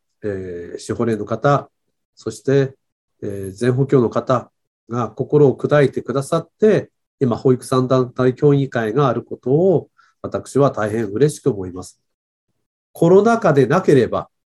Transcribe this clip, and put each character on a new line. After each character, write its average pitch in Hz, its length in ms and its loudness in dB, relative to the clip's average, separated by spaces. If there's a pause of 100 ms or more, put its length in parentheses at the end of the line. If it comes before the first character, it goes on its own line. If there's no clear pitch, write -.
(220)
え 90 540 -10
ー、 - 40 -10
司 - 120 -8
法 117 140 -4
連 110 120 -2
の 101 60 -8
方、 131 480 -2 (420)
そ - 160 -14
し - 120 -10
て、 135 340 0 (480)
え - 20 -10
ー、 98 260 -10
全 120 200 -2
保 135 140 0
協 135 160 4
の 110 80 0
方 120 420 -4 (380)
が 117 220 -4
心 143 360 2
を 117 80 2
砕 147 260 0
い 131 120 2
て - 80 -6
く - 100 -8
だ 135 120 -4
さ 165 160 -4
っ - 100 -12 (100)
て、 208 320 2 (300)
今、 117 160 0
保 131 160 2
育 123 100 -4
士 - 60 -16
さ 131 100 0
ん 127 80 0
団 127 240 0
体 127 240 0
協 147 180 2
議 139 160 0
会 110 220 -4
が 139 160 0
あ 117 60 0
る 113 100 -6
こ - 140 -14
と 123 140 -6
を、 170 380 0 (320)
私 98 380 -6
は 139 120 2
大 107 180 -4
変 110 160 -4
嬉 113 280 0
し - 60 -16
く 143 100 -2
思 98 180 -4
い 85 40 -12
ま 90 100 -12
す。 - 200 -20 (920)
コ - 160 0
ロ 196 160 6
ナ 226 160 2
禍 165 140 2
で 135 120 4
な 165 160 2
け 156 140 4
れ 110 140 4
ば、 92 200 -6 (200)